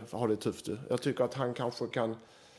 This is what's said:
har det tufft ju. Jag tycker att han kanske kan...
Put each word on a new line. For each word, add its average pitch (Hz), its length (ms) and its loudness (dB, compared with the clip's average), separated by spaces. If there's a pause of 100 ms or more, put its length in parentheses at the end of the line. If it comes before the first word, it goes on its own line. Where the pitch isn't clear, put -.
(120)
har 117 160 2
det 107 80 6
tufft - 320 -2
ju. 104 100 -2 (120)
Jag 123 120 2
tycker 127 220 2
att 120 100 2
han 127 200 0
kanske 120 340 -2
kan... 113 280 0 (440)